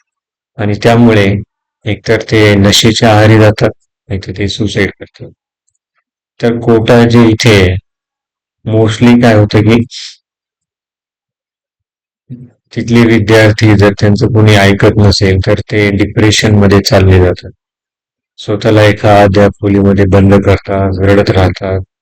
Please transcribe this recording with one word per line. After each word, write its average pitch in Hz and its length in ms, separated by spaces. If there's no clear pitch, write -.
आणि 104 240
त्यामुळे 117 440
एकतर 110 460
ते 107 240
नशेच्या 107 580
आहारी 107 260
जातात, 107 320
नाहीतर 98 300
ते 101 100
सुसाईड 98 420
करतात. - 400
तर 117 200
कोटा 117 440
जे 117 240
इथे 110 260
आहे, 92 220
mostly 113 580
काय 117 120
होतं 104 260
की 110 180
तिथले 117 300
विद्यार्थी 110 720
जर 104 240
त्यांचं 104 320
कोणी 107 220
ऐकत 101 440
नसेल 98 480
तर 104 140
ते 104 200
डिप्रेशन 107 640
मध्ये 101 260
चालले 95 380
जातात, 90 320
स्वतःला 107 440
एका 104 400
अद्या 101 280
खोलीमध्ये 101 580
बंद 98 280
करतात, 98 640
रडत 101 300
राहतात, 95 500